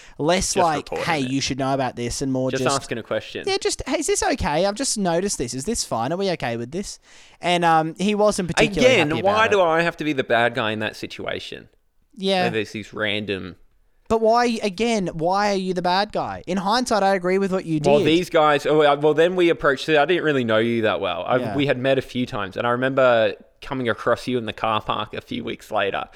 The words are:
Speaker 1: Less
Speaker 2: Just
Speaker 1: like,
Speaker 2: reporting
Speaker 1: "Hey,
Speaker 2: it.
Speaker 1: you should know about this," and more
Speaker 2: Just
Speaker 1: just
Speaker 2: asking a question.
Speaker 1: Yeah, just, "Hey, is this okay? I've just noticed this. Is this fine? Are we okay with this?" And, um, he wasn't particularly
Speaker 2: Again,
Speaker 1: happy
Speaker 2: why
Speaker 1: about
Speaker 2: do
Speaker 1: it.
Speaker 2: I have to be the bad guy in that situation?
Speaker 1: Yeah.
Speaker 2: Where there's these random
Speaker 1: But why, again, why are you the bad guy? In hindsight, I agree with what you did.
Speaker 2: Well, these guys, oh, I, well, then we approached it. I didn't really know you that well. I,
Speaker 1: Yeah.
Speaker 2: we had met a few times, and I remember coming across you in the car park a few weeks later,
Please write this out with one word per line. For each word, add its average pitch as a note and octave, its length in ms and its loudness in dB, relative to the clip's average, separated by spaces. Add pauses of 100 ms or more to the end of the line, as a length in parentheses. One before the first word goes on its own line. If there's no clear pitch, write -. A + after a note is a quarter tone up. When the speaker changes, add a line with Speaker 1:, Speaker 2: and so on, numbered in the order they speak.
(200)
Speaker 1:
Less E3+ 340 0
Speaker 2:
Just F#3 100 2
Speaker 1:
like, D3+ 140 2 (140)
Speaker 2:
reporting E3 140 -4
Speaker 1:
"Hey, E3 160 0
Speaker 2:
it. B2+ 100 -4
Speaker 1:
you C3+ 100 -2
should C3 160 -4
know C3+ 160 -2
about C3 220 -2
this," A#2+ 260 -6
and C3+ 100 -4
more C3 200 0
Speaker 2:
Just C3 100 -4
Speaker 1:
just C#3 140 2
Speaker 2:
asking C3 240 -6
a G#2 40 -10
question. - 440 -6
Speaker 1:
Yeah, G4 120 -2
just, - 280 -4
"Hey, D4 100 -2
is D#4+ 80 -4
this G4+ 160 -2
okay? F#3+ 460 0
I've G3+ 80 -2
just F#3 240 -4
noticed F3+ 400 0
this. B2+ 160 -6
Is C3+ 100 -8
this A3+ 180 -4
fine? B2 300 -2
Are F3 40 -4
we G3 160 -2
okay B2 240 -4
with A#2+ 140 -8
this?" F#3+ 280 -8 (420)
And, F3 240 0
um, D#3+ 320 2
he G#3 160 0
wasn't G3+ 360 2
particularly A3 440 4
Speaker 2:
Again, E3 160 2
Speaker 1:
happy E3+ 140 -2
Speaker 2:
why G#3+ 240 4
Speaker 1:
about G#3 40 2
Speaker 2:
do G3+ 100 4
Speaker 1:
it. - 40 4
Speaker 2:
I D#3+ 160 2
have E3+ 160 -2
to D#3+ 60 -8
be D3+ 100 -2
the C3 100 0
bad A#2+ 300 2
guy A#2 180 -2
in G#2+ 80 -4
that G#2+ 160 -4
situation? F#2+ 760 -10 (460)
Speaker 1:
Yeah. F#3+ 280 0
Speaker 2:
Where - 80 0
there's G#2+ 220 -4
these G#2 200 -10
random G2+ 640 -4 (540)
Speaker 1:
But A3+ 100 2
why, A3+ 420 2
again, G#3+ 520 -2
why F#3+ 400 0
are - 20 -2
you F#3 180 -4
the F3 80 -4
bad F#3 300 0
guy? A2 340 -6
In F#3 120 -2
hindsight, G#3 460 0
I G3 120 4
agree F#3 220 0
with G3 160 0
what F#3+ 100 -2
you D#3+ 160 -2
did. C#3+ 100 2
Speaker 2:
Well, C#3+ 140 6
these E3 260 2
guys, D3+ 360 4
oh, D3+ 160 4
I, C#3+ 140 6
well, D3+ 180 4
then F3 240 4
we F3 100 4
approached C#3+ 400 0
it. D#3 100 4
I C#3+ 60 6
didn't D#3+ 220 2
really C#3 180 2
know A2 140 4
you A#2 240 2
that G2+ 180 2
well. F2+ 260 -4
I, A#2+ 120 2
Speaker 1:
Yeah. A2+ 180 -2
Speaker 2:
we C#3 120 0
had C3 100 0
met C3+ 200 2
a B2+ 40 0
few B2 240 -4
times, G2+ 320 -8
and A#2+ 100 -2
I A#2+ 40 2
remember B2 640 2 (260)
coming C3 260 -4
across A2+ 400 -2
you B2 100 -2
in A2+ 80 -4
the G#2+ 80 -6
car A2 280 -2
park G#2+ 320 -6
a A2 80 -8
few A#2+ 240 -8
weeks - 260 -12
later, G2+ 320 -2 (120)